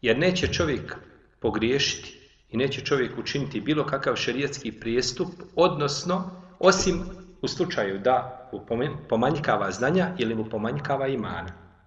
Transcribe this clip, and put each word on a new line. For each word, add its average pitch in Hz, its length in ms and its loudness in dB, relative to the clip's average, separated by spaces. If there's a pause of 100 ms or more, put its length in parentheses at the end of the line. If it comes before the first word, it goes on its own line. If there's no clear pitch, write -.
Jer 117 160 4
neće 180 340 2
čovjek 151 440 -2 (440)
pogriješiti - 880 -2 (180)
i - 80 -6
neće 135 240 0
čovjek 123 380 0
učiniti 123 420 -4
bilo 127 260 0
kakav 135 300 0
šerijatski 139 560 -4
prijestup, - 560 0 (280)
odnosno, 160 760 2 (280)
osim 185 440 4 (400)
u 123 60 -2
slučaju 101 500 -2
da 123 540 0
mu 98 160 -10
pomen-, 123 280 -2 (120)
pomanjkava 117 600 2
znanja 156 480 2
ili 113 160 0
mu 110 100 -2
pomanjkava 135 640 -2
imana. 92 460 -4 (340)